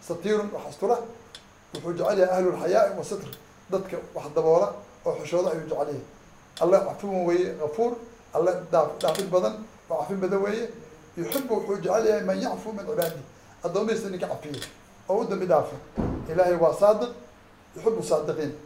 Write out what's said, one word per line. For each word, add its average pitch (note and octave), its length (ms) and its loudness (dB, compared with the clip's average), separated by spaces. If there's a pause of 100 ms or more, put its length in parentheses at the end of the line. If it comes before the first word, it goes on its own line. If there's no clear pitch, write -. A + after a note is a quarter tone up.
satiirun, G#3 460 -2
wax - 160 -8
astura. A3+ 280 2 (760)
Wuxuu E3 200 -6
jecel F3 260 0
yahay F#3 180 4
ahlul F3+ 240 2
xayaa G3 360 4
wa D#3+ 60 -8
sitr. G3+ 240 -8 (420)
Dadka F#3 280 -4 (180)
wax D3 100 -10 (100)
daboola E3 380 4 (320)
oo E3+ 160 0
xishooda F3 300 0
ayuu D#3+ 180 -4
jecel C3+ 80 -4
yahay. C#3+ 240 -4 (600)
Alla F#3 180 6
cafuwun F#3+ 460 -2
weeye, F3+ 340 2
ghafuur. A3 340 0 (400)
Alla E3+ 180 2 (200)
dhaaf-, D#3 280 2
dhaafid F3 300 0
badan, F3+ 240 2 (360)
oo E3 80 -2
cafin D3+ 200 -4
badan F#3+ 240 0
weeye. G#3+ 280 -2 (480)
Yuxibbu, A#3 380 -2
wuxuu G3 260 -2
jecel G#3+ 260 2
yahay G#3 160 4
man F#3+ 180 -2
yacfu A3 320 -6
min G3+ 120 -10
cibaadihi. D#3+ 360 -2 (420)
Addoomihiisa G3+ 460 -2
ninka F#3 180 -6
cafiya C3+ 340 -8 (480)
oo G3 120 2
u A#3 60 -2
dambi F#3 180 -2
dhaafo. E3 300 4 (540)
Ilaahay F3+ 260 4
waa D#3+ 180 6
saadiq, G#3 360 4 (680)
yuxibbu - 280 0
saadiqiin. D3+ 500 0 (120)